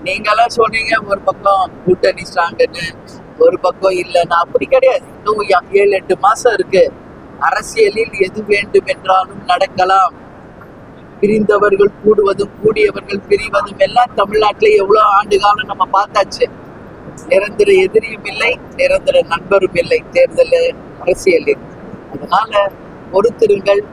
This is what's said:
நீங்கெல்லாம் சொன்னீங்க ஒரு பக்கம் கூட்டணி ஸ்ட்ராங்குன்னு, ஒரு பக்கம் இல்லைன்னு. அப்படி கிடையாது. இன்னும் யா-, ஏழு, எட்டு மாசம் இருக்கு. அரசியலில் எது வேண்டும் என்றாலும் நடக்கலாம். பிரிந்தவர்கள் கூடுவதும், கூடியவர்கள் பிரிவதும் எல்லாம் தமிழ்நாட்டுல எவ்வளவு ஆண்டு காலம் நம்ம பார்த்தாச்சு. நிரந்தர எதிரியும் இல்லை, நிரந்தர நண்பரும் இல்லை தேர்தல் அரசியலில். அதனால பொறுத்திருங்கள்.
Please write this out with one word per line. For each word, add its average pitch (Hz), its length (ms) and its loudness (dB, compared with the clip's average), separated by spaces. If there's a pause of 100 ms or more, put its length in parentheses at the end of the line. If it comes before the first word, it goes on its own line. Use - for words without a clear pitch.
நீங்கெல்லாம் 214 500 0
சொன்னீங்க 220 360 0 (200)
ஒரு 196 160 -4
பக்கம் 196 420 0 (140)
கூட்டணி 185 420 0
ஸ்ட்ராங்குன்னு, 175 560 -2 (640)
ஒரு 175 200 2
பக்கம் 185 380 -2
இல்லைன்னு. 170 400 0
அப்படி - 300 -4
கிடையாது. 508 420 2
இன்னும் 214 340 -4
யா-, 190 160 2 (140)
ஏழு, 202 180 2
எட்டு 185 180 -2 (100)
மாசம் 233 320 2
இருக்கு. 185 260 2 (640)
அரசியலில் 214 680 -2 (120)
எது 185 140 -10 (100)
வேண்டும் 202 420 0
என்றாலும் 185 580 -2
நடக்கலாம். 185 640 0 (1040)
பிரிந்தவர்கள் 202 800 2
கூடுவதும், 202 600 0
கூடியவர்கள் 202 680 -2
பிரிவதும் 202 600 -2
எல்லாம் 240 320 0
தமிழ்நாட்டுல 208 560 2
எவ்வளவு 202 400 2
ஆண்டு 202 260 0
காலம் 202 300 0
நம்ம 190 120 -2 (120)
பார்த்தாச்சு. - 500 -2 (840)
நிரந்தர 202 420 2 (140)
எதிரியும் 214 480 -2
இல்லை, 220 200 -4 (260)
நிரந்தர 180 560 0
நண்பரும் 185 480 0
இல்லை 165 180 0 (160)
தேர்தல் - 420 2 (440)
அரசியலில். 156 600 0 (520)
அதனால 202 520 0 (460)
பொறுத்திருங்கள். 202 800 0